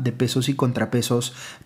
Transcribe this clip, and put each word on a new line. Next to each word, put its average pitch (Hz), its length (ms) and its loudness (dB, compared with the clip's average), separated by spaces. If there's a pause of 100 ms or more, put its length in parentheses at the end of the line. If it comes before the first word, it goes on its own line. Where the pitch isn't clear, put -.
de 123 80 0
pesos 123 380 2
y 139 60 0
contrapesos 120 800 0 (320)